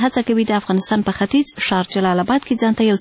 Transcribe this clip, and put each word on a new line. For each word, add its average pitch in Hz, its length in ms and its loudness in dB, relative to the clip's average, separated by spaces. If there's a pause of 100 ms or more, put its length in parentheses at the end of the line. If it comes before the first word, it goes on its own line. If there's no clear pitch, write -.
هڅه 247 260 0
کوي 226 220 2
د 208 80 2
افغانستان 202 500 0
په 190 120 -2
ختیځ 269 480 -2
ښار 185 280 0
جلال 190 280 2
آباد 247 240 0
کې 240 160 -2
ځان 220 160 2
ته 226 100 2
یو 196 120 2